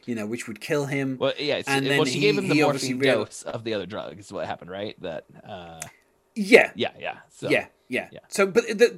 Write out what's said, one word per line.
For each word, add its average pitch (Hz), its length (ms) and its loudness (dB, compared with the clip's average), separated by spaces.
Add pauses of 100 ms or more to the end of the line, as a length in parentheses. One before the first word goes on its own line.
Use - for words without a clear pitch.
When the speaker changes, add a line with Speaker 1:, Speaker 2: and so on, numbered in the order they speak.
Speaker 1:
you 120 100 -4
know, 107 100 -4
which 117 220 -6
would 107 140 -12
kill 147 240 0
him. 135 340 -2
Speaker 2:
Well, 131 180 2
yeah, 139 200 -2
it's, - 100 -6
Speaker 1:
And 139 180 2
Speaker 2:
well, 139 120 2
Speaker 1:
then 151 80 4
Speaker 2:
she 127 80 0
Speaker 1:
he, 139 80 -2
Speaker 2:
gave 202 160 4
him 127 100 -2
the 147 80 2
Speaker 1:
he 151 80 6
obviously 135 300 2
Speaker 2:
morphine 135 180 2
Speaker 1:
real- 107 140 2
Speaker 2:
dose - 180 -14
of 113 220 -10
the 113 80 -2
other 98 120 -2
drug 87 340 -10
is 104 120 -18
what 85 160 -6
happened, 87 240 -10
right? 101 300 -8
That, 85 240 -8 (220)
uh, 85 340 -16 (520)
Speaker 1:
Yeah. 202 420 6
Speaker 2:
yeah, - 240 -4
yeah. - 180 -10 (120)
So, - 200 -8
Speaker 1:
Yeah, 113 180 0 (220)
yeah. 107 220 -6
Speaker 2:
yeah. - 180 -18
Speaker 1:
So, 196 180 2
but 226 180 2
the, 220 320 2